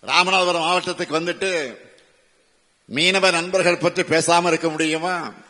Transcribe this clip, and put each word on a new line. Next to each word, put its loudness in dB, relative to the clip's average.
ராமநாதபுரம் 2
மாவட்டத்துக்கு -2
வந்துட்டு -4
மீனவ 4
நண்பர்கள் 0
பற்றி 0
பேசாம 2
இருக்க 0
முடியுமா? -4